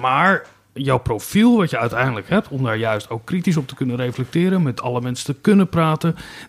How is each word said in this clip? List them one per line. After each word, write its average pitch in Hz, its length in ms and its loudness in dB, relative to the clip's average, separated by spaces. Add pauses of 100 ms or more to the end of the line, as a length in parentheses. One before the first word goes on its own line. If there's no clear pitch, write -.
maar 147 460 2 (260)
jouw 131 260 0
profiel 202 580 2
wat 185 140 2
je 127 80 -2
uiteindelijk 117 500 -2
hebt, 208 200 0
om 135 140 -4
daar 117 160 0
juist 110 320 -2
ook 113 140 -10
kritisch 180 320 0
op 139 120 -4
te - 60 -14
kunnen 123 220 -4
reflecteren, 160 640 0
met 135 180 -2
alle 123 200 -2
mensen 123 340 -6
te - 60 -20
kunnen 196 280 4
praten, 160 480 0 (320)